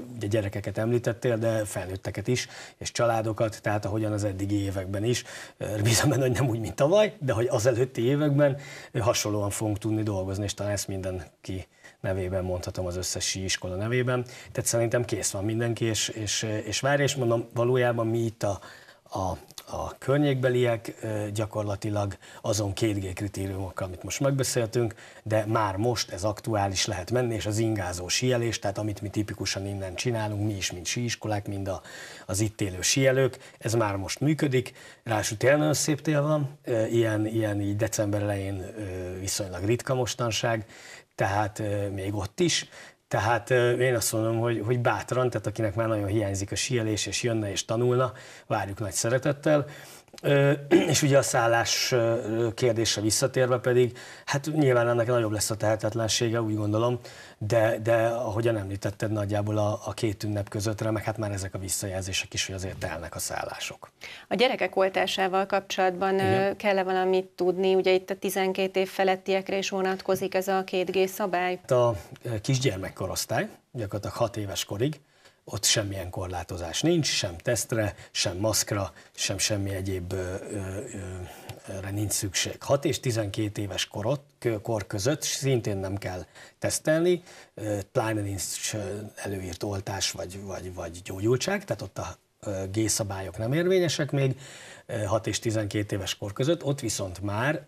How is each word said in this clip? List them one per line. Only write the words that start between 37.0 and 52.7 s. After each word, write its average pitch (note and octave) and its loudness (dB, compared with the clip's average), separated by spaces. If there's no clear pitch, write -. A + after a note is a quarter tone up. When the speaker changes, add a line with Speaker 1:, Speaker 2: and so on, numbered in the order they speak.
Speaker 1:
ilyen A2 0
így G2+ 0
december G#2 0
elején, G2 -2
ö, F#2 -8
viszonylag F#2+ -4
ritka A#2 0
mostanság, A#2 0
tehát, G#2 0
ö, G2+ -2
még G2 -4
ott G2 -6
is. F3 2
Tehát, A2 2
ö, B2 6
én B2 4
azt A2+ 0
mondom, A2+ 2
hogy, A2+ 0
hogy B2 2
bátran, A#2+ 0
tehát A2 -4
akinek G#2+ -2
már A2+ 2
nagyon G#2 0
hiányzik G2 0
a G#2+ -4
síelés, A2 0
és - -4
jönne A2+ 0
és - -4
tanulna, B2 2
várjuk G2+ -2
nagy G2+ -4
szeretettel. C#3+ 2
Ö, C#3+ 6
<clears throat> F3 6
és - 4
ugye C#3 6
a C3+ 10
szállás, A#2 2
ö, A#2 2
kérdése A2 2